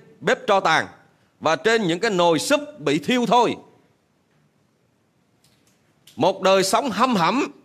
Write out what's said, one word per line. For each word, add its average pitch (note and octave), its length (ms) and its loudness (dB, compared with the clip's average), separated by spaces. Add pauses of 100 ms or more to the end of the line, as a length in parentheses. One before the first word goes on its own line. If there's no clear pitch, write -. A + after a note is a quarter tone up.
(200)
bếp A#3+ 280 -4
tro G3 120 2
tàn D#3 280 0 (520)
và D#3 160 0
trên G#3+ 320 0
những E3+ 120 -2
cái A3 120 -2
nồi E3+ 280 2
súp - 400 -2
bị C#3+ 200 -2
thiêu B3 260 -2
thôi. G#3+ 300 2 (2500)
Một F3+ 260 -2
đời F#3+ 220 2
sống A3+ 280 -2
hăm A#3 240 0
hẩm, G3+ 360 0 (140)